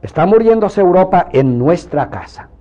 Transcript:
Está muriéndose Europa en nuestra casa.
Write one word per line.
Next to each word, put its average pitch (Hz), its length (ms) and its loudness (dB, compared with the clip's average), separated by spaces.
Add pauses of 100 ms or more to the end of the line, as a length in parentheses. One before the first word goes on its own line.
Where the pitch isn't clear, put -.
Está - 240 -2
muriéndose 220 560 2
Europa 185 500 2
en 131 280 0
nuestra 147 500 -2
casa. - 400 -16 (120)